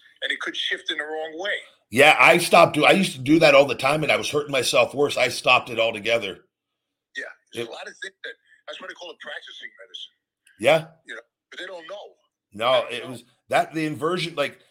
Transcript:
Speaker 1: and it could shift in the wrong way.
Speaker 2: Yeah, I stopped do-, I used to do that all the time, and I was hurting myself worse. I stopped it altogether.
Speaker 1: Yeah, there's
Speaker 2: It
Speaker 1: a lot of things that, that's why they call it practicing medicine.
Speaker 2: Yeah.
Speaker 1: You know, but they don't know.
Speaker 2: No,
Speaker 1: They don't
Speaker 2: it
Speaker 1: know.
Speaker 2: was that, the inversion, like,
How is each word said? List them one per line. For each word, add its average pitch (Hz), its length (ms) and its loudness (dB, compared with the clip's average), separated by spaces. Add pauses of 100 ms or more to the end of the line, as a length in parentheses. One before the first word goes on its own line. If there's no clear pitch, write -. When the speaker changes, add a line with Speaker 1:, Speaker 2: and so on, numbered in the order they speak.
(220)
Speaker 1:
and 135 100 -6
it - 80 -6
could - 160 -10
shift - 340 -6
in 160 60 -6
the 151 80 -8
wrong 156 300 -8
way. 190 180 -8 (380)
Speaker 2:
Yeah, 139 280 6
I 156 200 6
stopped 170 380 6
do-, 147 100 2
I 135 60 6
used 185 200 2
to 135 60 -14
do 139 220 2
that 151 140 6
all 139 120 8
the 160 80 -4
time, 147 280 -2
and 135 80 -4
I 107 60 4
was 104 140 -6
hurting 147 200 -4
myself 127 440 0
worse. 139 240 0
I 123 100 2
stopped 127 400 0
it 117 100 -6
altogether. 110 600 -2 (760)
Speaker 1:
Yeah, - 100 -10 (280)
there's 120 140 -8
Speaker 2:
It - 40 -16
Speaker 1:
a - 20 -14
lot - 140 -14
of 143 60 -16 (100)
things 196 120 -14 (100)
that, - 80 -14 (340)
that's 151 140 -16
why 185 80 -16
they 180 60 -16
call 175 160 -18
it 151 100 -20
practicing 139 480 -16 (160)
medicine. - 300 -20 (440)
Speaker 2:
Yeah. 151 280 2 (200)
Speaker 1:
You 117 100 -16
know, 110 40 -16 (300)
but - 100 -16
they 180 60 -12
don't 175 240 -18
know. - 240 -16 (400)
Speaker 2:
No, 117 340 0
Speaker 1:
They - 20 -14
don't - 20 -8
Speaker 2:
it 117 120 -8
Speaker 1:
know. 127 60 -12
Speaker 2:
was 120 140 -16 (260)
that, 147 240 0
the 156 100 -4
inversion, 156 500 -4
like, 139 260 -6 (100)